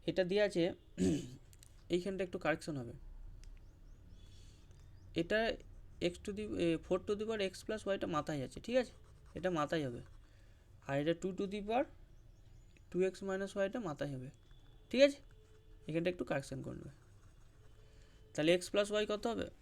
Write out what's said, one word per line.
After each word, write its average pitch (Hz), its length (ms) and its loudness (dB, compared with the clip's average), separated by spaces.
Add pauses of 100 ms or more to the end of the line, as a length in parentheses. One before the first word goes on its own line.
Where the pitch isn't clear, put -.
এটা 185 180 2
দেয়া 202 200 4
আছে, 185 300 4 (220)
<clears throat> - 960 -2
এইখানটা 190 300 0
একটু 180 140 -6
কারেকশন 156 380 0
হবে। 117 160 -6 (2250)
এটা 208 380 2 (480)
x 175 120 2
to - 200 -6
the, 214 120 -4 (200)
এ, 165 120 6 (120)
four 185 180 4
to 214 120 0
the 214 100 -2
power 220 120 -2 (120)
x - 20 -16 (120)
plus 214 200 -4
ওয়াইটা 196 200 2
মাথায় 151 380 0
আছে, - 160 -8
ঠিক 240 160 0
আছে? 254 160 2 (420)
এটা 180 160 0
মাথায় 156 360 2
হবে। 123 140 -4 (840)
আর 139 140 2
এটা 160 220 4
two 190 160 0
to 202 140 2
the 208 160 -2
power 247 160 4 (1040)
two 175 100 0 (120)
x - 20 -14 (140)
minus 190 280 -4
ওয়াইটা 196 240 0
মাথায় 147 340 -2
হবে, 131 160 -8 (600)
ঠিক 247 160 6
আছে? 277 120 4 (680)
এখানটা 165 220 2
একটু 180 140 -4
কারেকশন 135 380 -4
করে 127 140 -8
নেবে। - 180 -12 (1400)
তাহলে 165 240 6
x 180 120 0
প্লাস 202 220 4
y 214 160 4
কত 208 180 -2
হবে? 208 200 0 (160)